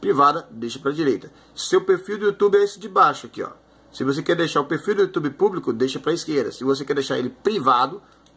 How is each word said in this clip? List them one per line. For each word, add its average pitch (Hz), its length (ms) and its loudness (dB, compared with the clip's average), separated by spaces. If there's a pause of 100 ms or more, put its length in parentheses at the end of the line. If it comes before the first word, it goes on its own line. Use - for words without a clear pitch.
privadas, 147 500 2
deixa 117 280 -10
pra 139 140 -2
direita. 135 380 0 (240)
Seu 190 300 0
perfil 196 340 0
do 208 80 -2
YouTube 202 300 2
é 202 60 6
esse 202 160 -2
de 214 100 -14
baixo 170 380 2
aqui, 110 160 -12
ó. - 80 -8 (420)
Se 127 120 -6
você 135 180 0
quer 170 140 2
deixar 156 240 0
o 135 60 -4
perfil 170 280 -2
do 196 80 2
YouTube 165 280 0
público, 175 420 0
deixa 131 260 0
pra 151 140 -2
esquerda. 147 400 -2
Se - 120 -12
você 135 200 0
quer 143 100 -4
deixar 135 240 -2
ele 127 100 -4
privado, 135 720 0 (360)